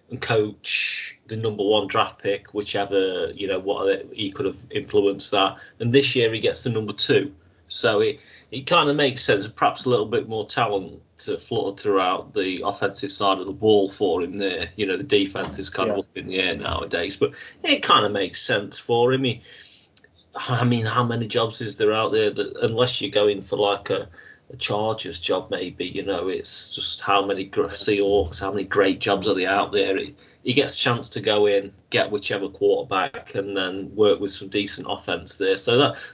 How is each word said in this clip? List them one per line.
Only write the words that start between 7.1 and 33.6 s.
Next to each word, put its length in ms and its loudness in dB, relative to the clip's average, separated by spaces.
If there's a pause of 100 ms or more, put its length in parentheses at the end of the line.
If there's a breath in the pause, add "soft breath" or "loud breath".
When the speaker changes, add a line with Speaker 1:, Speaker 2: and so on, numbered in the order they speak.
Speaker 1:
So 320 2
it, 180 2 (320 loud breath)
it 160 -8
kind 240 4
of 60 2
makes 260 2
sense, 240 2
perhaps 380 0
a 40 0
little 180 2
bit 220 -2
more 160 -4
talent 560 -2 (180)
to 200 -6
flutter 420 -4
throughout 540 0
the 320 -2
offensive 460 -4
side 260 2
of 80 -6
the 60 -8
ball 400 4
for 300 0
him 160 -6
there. 360 -2
You 120 -2
know, 100 0
the 80 -4
defense 560 0
is 100 -8
kind 160 -2
Speaker 2:
Yeah. 80 0
Speaker 1:
of 60 0
up 160 -10
in 100 -10
the 140 -2
air 160 0
nowadays, 600 -4
but 140 2 (320 loud breath)
it 220 0
kind 200 6
of 60 2
makes 320 -4
sense 340 -2
for 360 2
him. 100 2
He, 200 -2 (920 loud breath)
I 300 -2
mean, 200 2
how 200 2
many 240 -2
jobs 320 -2
is 160 -8
there 160 4
out 180 0
there 200 2
that, 320 -6
unless 380 2
you're 120 -6
going 300 4
for, 140 -6
like, 340 2
a, 180 -2 (440 loud breath)
a 40 -16
Chargers 640 -4
job, 320 -2
maybe, 340 -6
you 160 -8
know, 240 -2
it's 480 -6
just 260 -6
how 240 2
many 200 -2
gr-, 220 -2
Seahawks, 760 0
how 100 -4
many 140 -4
great 340 2
jobs 300 0
are 60 4
there 140 0
out 220 2
there? 260 2
He, 200 -6 (260 soft breath)
he 120 -2
gets 200 2
a 40 -6
chance 320 0
to 100 -6
go 260 4
in, 260 2 (180)
get 200 0
whichever 380 -4
quarterback, 880 0
and 200 -4
then 380 -4